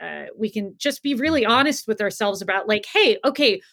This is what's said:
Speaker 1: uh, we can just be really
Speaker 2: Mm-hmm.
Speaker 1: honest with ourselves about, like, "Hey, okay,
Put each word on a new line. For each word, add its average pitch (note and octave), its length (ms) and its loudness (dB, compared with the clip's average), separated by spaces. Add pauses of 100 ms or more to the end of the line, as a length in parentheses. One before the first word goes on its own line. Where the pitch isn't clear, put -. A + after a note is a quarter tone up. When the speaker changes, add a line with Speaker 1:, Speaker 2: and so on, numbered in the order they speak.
Speaker 1:
uh, D3+ 240 -12 (120)
we G#3+ 140 -2
can G3+ 260 -6
just C#4 240 -2
be C#4+ 140 -2
really D4 280 0
Speaker 2:
Mm-hmm. G#3 80 2
Speaker 1:
honest C#4 360 2
with G#3+ 140 -2
ourselves G3+ 400 -2
about, F#3+ 260 -2
like, G#3+ 240 0
"Hey, F#4 340 4
okay, C#4 360 2 (120)